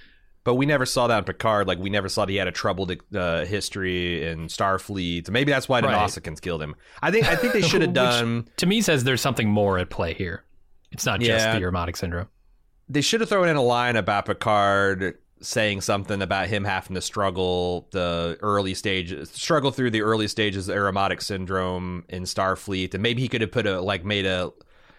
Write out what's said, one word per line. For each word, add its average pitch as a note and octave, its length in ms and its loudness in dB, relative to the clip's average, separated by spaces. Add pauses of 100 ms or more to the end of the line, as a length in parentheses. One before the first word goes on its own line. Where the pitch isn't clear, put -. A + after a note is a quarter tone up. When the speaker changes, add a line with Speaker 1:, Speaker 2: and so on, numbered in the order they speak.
(420)
Speaker 1:
But A#2+ 120 2
we C3+ 120 2
never C#3 200 2
saw A#2+ 220 2
that A2+ 100 4
in F#2+ 60 -2
Picard. G#2+ 420 2
Like, F2+ 120 0
we F#2+ 120 -4
never G2 180 0
saw G#2 160 0
that F#2+ 60 -4
he G2 60 0
had F#2+ 120 0
a F2+ 40 -4
troubled, F#2+ 400 -2 (220)
uh, E2 300 0
history F2+ 840 -2
in E2 220 -6
Starfleet. F#2 840 -2
Maybe C3+ 220 2
that's C3+ 160 0
why B2+ 120 2
the C3+ 80 2
Speaker 2:
Right. A#2 80 2 (120)
Speaker 1:
Nausicaans D#2+ 320 -10
killed E2 220 -4
him. D2 120 -8 (280)
I D#3 80 2
think, G3+ 180 4
I E3 80 2
think - 160 0
they G3+ 100 2
should E3 200 4
have C#3 80 2
Speaker 2:
<laughs> - 20 -2
Which, - 20 0
Speaker 1:
done A#2+ 600 2
Speaker 2:
to F3 100 2
me, G#3+ 140 4
says D3+ 240 2
there's B2+ 160 2
something A#2+ 280 0
more G2+ 300 4
at F2+ 120 -2
play E2 240 -4
here. E2+ 300 -8 (480)
It's - 140 -6
not G#2+ 140 0
just A2+ 260 2
Speaker 1:
Yeah. A2 60 2
Speaker 2:
the A2 80 2
Irumodic F2+ 360 -2
syndrome. F2 320 -6 (600)
Speaker 1:
They C#3+ 120 0
should A3 200 2
have A3+ 80 -2
thrown F#3+ 200 4
in D#3 80 2
a C#3+ 60 2
line A#2+ 340 4
about G2+ 300 2
Picard G2 880 2 (280)
saying G#2 380 0
something G2 420 -2
about F#2+ 240 0
him G2+ 180 -2
having F#2+ 300 -4
to F2+ 80 -4
struggle F2+ 880 -2
the E2+ 500 -2
early G2+ 320 0
stages, F2+ 580 -4
struggle C#3 420 0
through B2+ 180 0
the A2 100 2
early G#2+ 280 2
stages G2 400 -2
of F#2+ 80 -2
Irumodic G2 440 0
syndrome F#2 880 -4
in F2+ 140 -8
Starfleet, F#2+ 720 -2
and F#2+ 80 -2
maybe A#2+ 180 0
he B2+ 80 -2
could A#2 120 -2
have G#2+ 120 -2
put G#2+ 140 0
a, F#2 140 0
like, F#2 240 -2
made G2+ 220 0
a, F#2 240 0 (480)